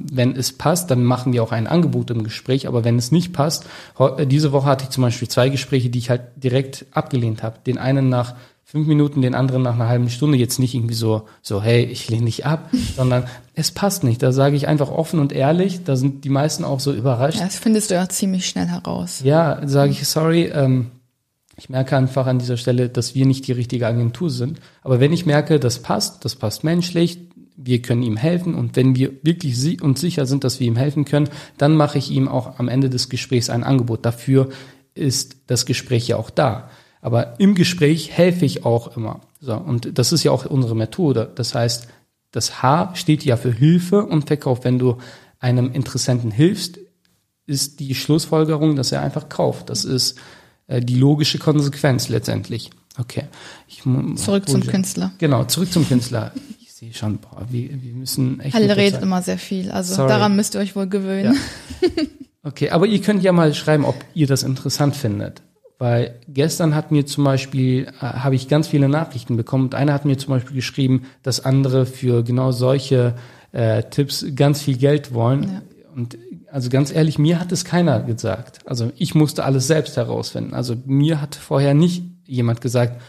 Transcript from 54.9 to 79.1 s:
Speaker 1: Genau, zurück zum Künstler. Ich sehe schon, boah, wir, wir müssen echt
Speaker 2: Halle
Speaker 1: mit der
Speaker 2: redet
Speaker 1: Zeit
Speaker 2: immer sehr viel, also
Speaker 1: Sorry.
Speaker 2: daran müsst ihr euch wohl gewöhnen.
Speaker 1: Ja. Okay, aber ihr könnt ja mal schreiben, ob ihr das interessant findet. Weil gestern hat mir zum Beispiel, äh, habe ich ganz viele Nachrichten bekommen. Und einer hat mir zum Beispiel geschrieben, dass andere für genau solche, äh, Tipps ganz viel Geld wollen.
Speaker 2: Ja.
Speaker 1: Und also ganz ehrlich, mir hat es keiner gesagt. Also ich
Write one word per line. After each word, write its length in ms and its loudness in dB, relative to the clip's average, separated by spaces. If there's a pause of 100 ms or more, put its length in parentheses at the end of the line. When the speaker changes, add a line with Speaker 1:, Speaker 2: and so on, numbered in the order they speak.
Speaker 1:
Genau, 260 2
zurück 300 -2
zum 120 4
Künstler. 460 0 (300)
Ich 100 -20
sehe 220 -18
schon, 240 -4
boah, 320 -16
wir, 200 -6 (120)
wir 120 -14
müssen 460 -4
echt 140 -6
Speaker 2:
Halle 140 4
Speaker 1:
mit 100 2
der 0 -
Speaker 2:
redet 180 4
Speaker 1:
Zeit 80 -6
Speaker 2:
immer 180 0
sehr 160 -4
viel, 340 -6
also 240 -6
Speaker 1:
Sorry. 140 2
Speaker 2:
daran 280 4
müsst 180 -2
ihr 60 -2
euch 140 -6
wohl 120 -4
gewöhnen. 480 0 (460)
Speaker 1:
Ja. 80 2 (560)
Okay, 260 -4
aber 160 4
ihr 140 2
könnt 220 2
ja 80 4
mal 220 6
schreiben, 320 2
ob 100 0 (180)
ihr 140 2
das 160 2
interessant 520 -2
findet. 460 -6 (380)
Weil 480 0
gestern 480 0
hat 160 -2
mir 140 4
zum 180 -2
Beispiel, 640 0 (120)
äh, 60 -6
habe 300 0
ich 120 -2
ganz 200 2
viele 220 2
Nachrichten 480 -2
bekommen. 280 0
Und 100 -4
einer 180 0
hat 120 -4
mir 120 2
zum 160 -8
Beispiel 220 -4
geschrieben, 480 0 (200)
dass 200 -4
andere 420 2
für 380 0
genau 280 0
solche, 640 2 (380)
äh, 300 0
Tipps 420 -4 (100)
ganz 260 2
viel 160 -2
Geld 360 2
wollen. 300 2
Speaker 2:
Ja. 180 -6 (340)
Speaker 1:
Und 220 -8 (340)
also 180 -4
ganz 240 2
ehrlich, 240 2
mir 220 4
hat 120 -6
es 140 -2
keiner 360 2
gesagt. 640 -6
Also 300 -2
ich 180 -2